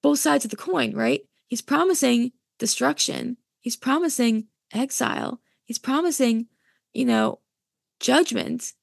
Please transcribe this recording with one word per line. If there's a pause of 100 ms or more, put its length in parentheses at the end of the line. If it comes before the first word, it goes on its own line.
both
sides
of
the
coin,
right? (220)
He's
promising (260)
destruction. (240)
He's
promising (260)
exile. (240)
He's
promising, (460)
you
know, (600)
judgment. (120)